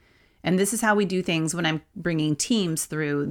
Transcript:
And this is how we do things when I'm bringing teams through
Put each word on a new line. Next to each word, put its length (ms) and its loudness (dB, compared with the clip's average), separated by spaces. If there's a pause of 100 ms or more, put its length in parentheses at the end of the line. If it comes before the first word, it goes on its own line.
(420)
And 160 2
this 140 2
is 80 -4
how 140 4
we 100 4
do 180 -2
things 320 0
when 120 -2
I'm 160 -2 (120)
bringing 400 0
teams 520 0
through 440 -2